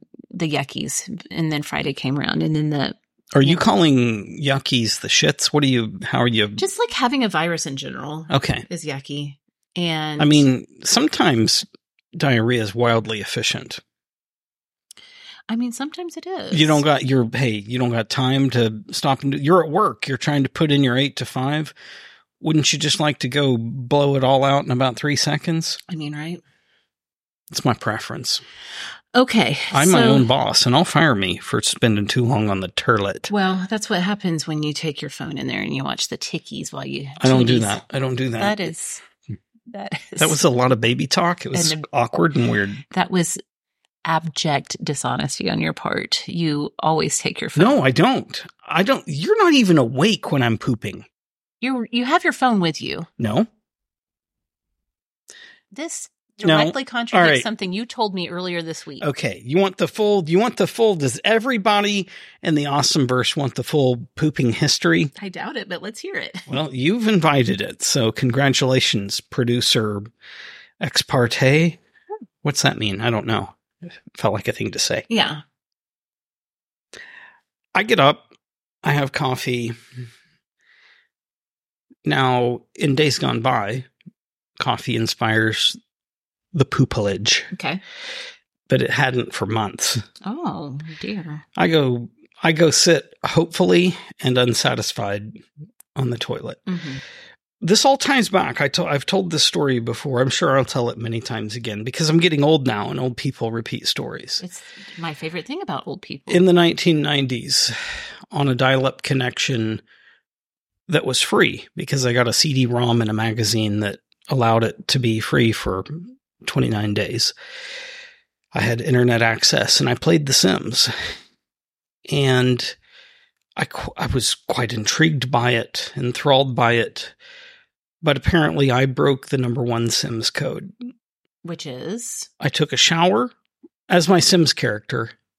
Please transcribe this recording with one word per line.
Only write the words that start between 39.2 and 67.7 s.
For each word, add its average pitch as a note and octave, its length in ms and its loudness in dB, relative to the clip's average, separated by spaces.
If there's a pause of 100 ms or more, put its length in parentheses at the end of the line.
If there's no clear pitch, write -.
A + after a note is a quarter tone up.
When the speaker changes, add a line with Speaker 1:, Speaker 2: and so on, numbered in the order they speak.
Speaker 1:
that G#3 240 -12 (200)
is - 80 -10
Speaker 2:
That D#3 80 4
was D#3 160 0
a D#3 60 6
lot B2 220 4
of A2+ 100 0
baby B2 240 0
talk. F3 400 0
It - 40 -8
was D#3+ 220 0
Speaker 1:
And D#3 120 -8
the - 100 -12
Speaker 2:
awkward C#3+ 420 2
and A#2+ 140 2
weird. G2+ 200 0 (220)
Speaker 1:
That F3+ 180 -2
was F3 280 0 (640)
abject D#3+ 800 -2
dishonesty C#3 640 -4
on E3 140 -2
your D#3+ 100 -2
part. - 560 -4
You D3+ 520 -2
always D#3+ 380 0
take - 220 -6
your - 80 -6
phone. D3+ 160 4
Speaker 2:
No, C4 180 4
I C3+ 80 4
don't. E3+ 540 2 (240)
I E3 140 2
don't. B3+ 240 0
You're A#3+ 360 0
not E4+ 120 6
even F#3+ 240 6
awake C3+ 520 2
when C#3 120 2
I'm A2+ 160 2
pooping. A2+ 480 -6 (540)
Speaker 1:
You, B3 300 -2
you B3 140 0
have D#4 200 0
your E4 100 0
phone A#3+ 260 2
with E3 220 0
you. E3 240 -8 (120)
Speaker 2:
No. A#2 280 0 (2250)
Speaker 1:
This - 380 -10 (340)
Speaker 2:
No. D#3+ 140 6
Speaker 1:
directly F#3+ 260 0
contradicts A#3 300 -4
Speaker 2:
All F#3 80 6 (140)
right. B2 60 0
Speaker 1:
something G#3 300 -6
you A3+ 140 -6
told G#3 280 -4
me F3+ 140 -6
earlier F3 320 -6
this D#3+ 240 -10
week. C#3+ 180 -16
Speaker 2:
Okay. C#3 400 -4
You C3 140 -2
want F#3+ 220 2
the F3 100 0
full, G#3 400 0
you E3+ 100 4
want A#3 200 2
the F3 80 2
full, A3 280 2
does C#3 300 -2
everybody G#3 840 2 (360)
in D#3 120 2
the D3 100 2
Awesomeverse C3+ 720 2
want C#3 200 -2
the B2+ 80 -6
full B2+ 520 2
pooping C#3 380 0
history? E3 580 2 (120)
Speaker 1:
I F#3+ 80 -10
doubt E3 260 -10
it, G3+ 140 -10
but F3 100 -8
let's G#3 200 -14
hear G4 160 -10
it. - 260 -10
<laughs> - 40 -20
Speaker 2:
Well, C#3+ 280 -4
you've G3+ 340 0
invited D3 540 4
it. - 200 -10